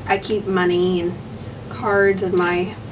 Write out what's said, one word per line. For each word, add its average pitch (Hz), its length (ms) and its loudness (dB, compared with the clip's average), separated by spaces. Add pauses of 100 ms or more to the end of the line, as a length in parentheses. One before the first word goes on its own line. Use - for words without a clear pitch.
I 196 100 2
keep 202 280 -2
money 180 560 2
and 175 120 -2 (560)
cards 196 540 2
and 180 100 0
my 180 420 2 (160)